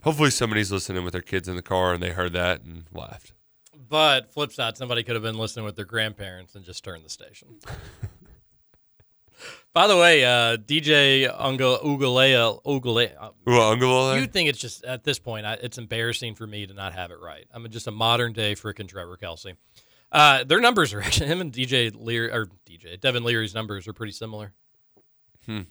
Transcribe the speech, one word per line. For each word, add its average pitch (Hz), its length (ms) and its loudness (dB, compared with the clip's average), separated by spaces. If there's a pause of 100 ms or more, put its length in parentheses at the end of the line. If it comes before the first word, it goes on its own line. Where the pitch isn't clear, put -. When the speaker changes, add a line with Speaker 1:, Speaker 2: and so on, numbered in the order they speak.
Speaker 1:
Hopefully 151 300 4
somebody's 107 400 0
listening 92 320 -4
with 87 100 -6
their 87 80 -6
kids 92 260 -6
in 90 80 -6
the 87 60 -8
car 92 320 0
and 87 100 -4
they 87 60 -4
heard 87 240 -4
that 87 300 -2
and 82 280 -18
laughed. - 420 -18 (560)
Speaker 2:
But 147 440 2
flip 147 180 -4
side, 113 240 -6
somebody 120 280 -4
could 120 120 -6
have 110 80 -4
been 110 140 -6
listening 110 280 -6
with 104 100 -10
their 104 100 -10
grandparents 101 680 -8
and 95 100 -20
just 90 180 -16
turned 82 220 -14
the 78 40 -20
station. - 540 -20
<laughs> - 40 -20 (2000)
By 180 140 6
the 196 100 6
way, 165 280 8
uh, 117 320 4
D 139 240 -2
J 139 460 4
Unga-, 131 560 0
Ugalea, 131 800 4
Ugalea, 123 560 0
uh, 104 100 -18 (180)
Speaker 1:
Ua 113 280 6
Ugalele? 127 440 2
Speaker 2:
you'd 262 140 -4
think 170 160 0
it's 127 100 -6
just, - 240 -12
at 123 200 -8
this 143 160 -4
point, 107 260 -10
I, 107 160 -4
it's 120 160 -12
embarrassing 117 580 -6
for 110 120 -14
me 104 180 -10
to 95 80 -20
not 98 200 -10
have 90 180 -10
it 85 80 -20
right. 82 320 -18
I'm 117 180 -16
just 113 180 -12
a 113 40 -8
modern 117 420 0
day 104 220 -2
frickin' 101 320 -12
Trevor 90 300 -16
Kelsey. 90 380 -14 (560)
Uh, 143 320 6
their 156 160 2
numbers 208 340 4
are 104 80 -6
<laughs> - 0 -
actually, - 260 0
him 175 140 -2
and 156 100 -6
D 127 140 -4
J 123 240 0
Leary, 113 420 -6
or 107 180 -4 (160)
D 82 120 -20
J, 87 200 -18
Devin 123 260 -2
Leary's 113 300 -2
numbers 104 340 -8
are 110 60 -14
pretty 107 200 -12
similar. 107 400 -14 (920)
Speaker 1:
Hmm. 107 260 -8